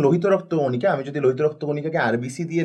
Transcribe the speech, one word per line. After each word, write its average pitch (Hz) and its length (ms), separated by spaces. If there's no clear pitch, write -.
লোহিত 170 220
রক্তকণিকা, 170 640
আমি 139 120
যদি 143 160
লোহিত 131 200
রক্তকণিকাকে 151 580
আরবিসি 127 460
দিয়ে 160 200